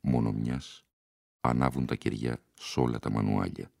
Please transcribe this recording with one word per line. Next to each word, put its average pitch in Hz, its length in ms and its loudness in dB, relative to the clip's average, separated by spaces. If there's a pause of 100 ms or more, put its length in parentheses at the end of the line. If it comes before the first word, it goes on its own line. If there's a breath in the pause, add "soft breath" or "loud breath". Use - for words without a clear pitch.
Μόνο 58 320 2
μιας 58 520 -4 (600)
ανάβουν 64 420 2
τα - 80 0
κεριά 55 480 -2 (120)
σ' - 220 -10
όλα 60 220 2
τα - 120 -4
μανουάλια. 50 600 0 (100)